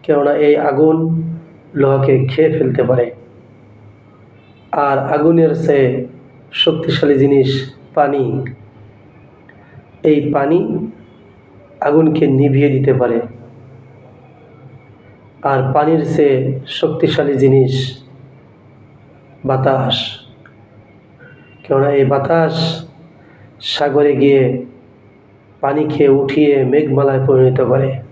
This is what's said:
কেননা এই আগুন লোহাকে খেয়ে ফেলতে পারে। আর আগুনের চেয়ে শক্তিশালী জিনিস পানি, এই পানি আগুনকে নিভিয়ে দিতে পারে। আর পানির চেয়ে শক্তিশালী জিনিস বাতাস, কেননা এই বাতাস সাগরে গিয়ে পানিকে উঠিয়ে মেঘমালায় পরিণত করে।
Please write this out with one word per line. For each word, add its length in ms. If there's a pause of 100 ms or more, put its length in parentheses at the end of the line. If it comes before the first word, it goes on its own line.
কেননা 300
এই 240
আগুন 640 (500)
লোহাকে 520
খেয়ে 240
ফেলতে 340
পারে। 280 (1600)
আর 260
আগুনের 680
চেয়ে 400 (460)
শক্তিশালী 640
জিনিস 580 (200)
পানি, 520 (1600)
এই 300
পানি 540 (960)
আগুনকে 460
নিভিয়ে 420
দিতে 240
পারে। 280 (2250)
আর 320
পানির 320 (100)
চেয়ে 520
শক্তিশালী 640
জিনিস 680 (1500)
বাতাস, 760 (1400)
কেননা 260
এই 160
বাতাস 800 (760)
সাগরে 540
গিয়ে 500 (960)
পানিকে 480
উঠিয়ে 540
মেঘমালায় 640
পরিণত 360
করে। 380 (120)